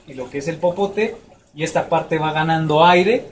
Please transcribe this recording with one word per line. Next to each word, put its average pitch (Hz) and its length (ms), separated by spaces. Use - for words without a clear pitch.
y 139 80
lo 127 160
que 143 80
es 143 100
el 160 80
popote, 196 600
y 151 100
esta - 260
parte 160 260
va 156 160
ganando 156 540
aire 190 460